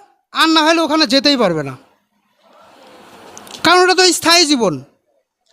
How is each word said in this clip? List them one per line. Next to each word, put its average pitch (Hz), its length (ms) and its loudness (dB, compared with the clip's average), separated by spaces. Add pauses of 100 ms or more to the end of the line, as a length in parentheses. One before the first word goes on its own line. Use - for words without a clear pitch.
(320)
আর 302 160 0
না 320 140 0
হলে 330 180 0
ওখানে 311 260 0
যেতেই 277 300 0
পারবে 175 260 -2
না, 135 140 -12 (1900)
কারণ 349 180 2
ওটা 370 120 2
তো 370 180 2
স্থায়ী 339 340 0
জীবন। 196 380 -2 (680)